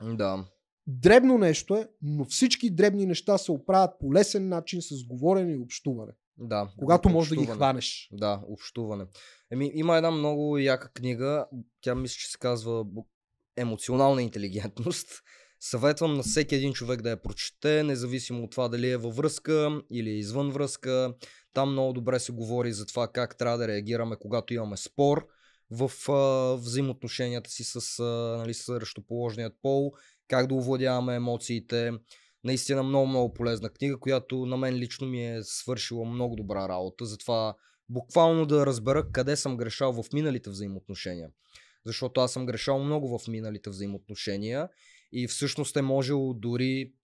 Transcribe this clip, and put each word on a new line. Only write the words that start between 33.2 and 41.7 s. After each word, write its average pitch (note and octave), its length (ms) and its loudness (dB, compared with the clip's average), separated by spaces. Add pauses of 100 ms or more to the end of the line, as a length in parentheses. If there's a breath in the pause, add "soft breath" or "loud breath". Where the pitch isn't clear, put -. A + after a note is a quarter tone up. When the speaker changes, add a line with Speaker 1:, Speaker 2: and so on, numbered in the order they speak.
Speaker 1:
полезна A2+ 360 -2
книга, C#3 300 -2
която C3 460 -2
на B2+ 100 -2
мен C3 180 0
лично B2 320 -6
ми B2 200 -4 (100)
е A2+ 60 -6
свършила A#2 600 -6
много A#2 320 -4
добра G2 320 -4
работа. F#2 380 -4
Затова A2 480 -2 (340)
буквално D#3+ 580 4
да D3 200 4
разбера C3+ 460 0
къде C3+ 240 0
съм C3+ 200 -4
грешал A#2 460 -2
в - 100 -10
миналите C#3+ 380 -2
взаимоотношения. F#2+ 800 -8 (560 soft breath)